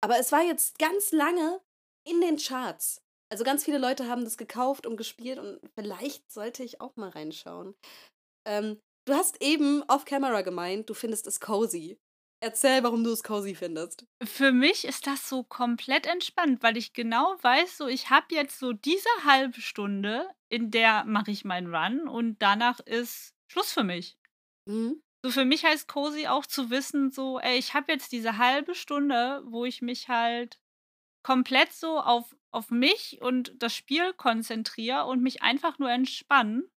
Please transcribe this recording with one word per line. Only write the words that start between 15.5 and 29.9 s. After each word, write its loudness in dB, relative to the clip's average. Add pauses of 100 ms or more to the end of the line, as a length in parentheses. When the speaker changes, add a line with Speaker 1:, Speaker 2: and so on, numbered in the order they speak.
Speaker 2:
entspannt, 0
weil 4
ich -8
genau 0
weiß, 4
so, -6
ich -2
hab 4
jetzt -2
so -2
diese 0 (160)
halbe 6
Stunde, -4 (180)
in -2
der 6
mach 0
ich -6
meinen -4
Run 0
und -4
danach 4
ist -6 (180)
Schluss -2
für 2
mich. -6 (520)
Speaker 1:
Mhm. -4 (220)
Speaker 2:
So, -2
für 2
mich 2
heißt 2
cozy -4
auch 0
zu -4
wissen, 0
so: -6
„Ey, 0
ich -6
hab 0
jetzt -4
diese -4
halbe 2
Stunde, 0
wo -6
ich -6
mich -8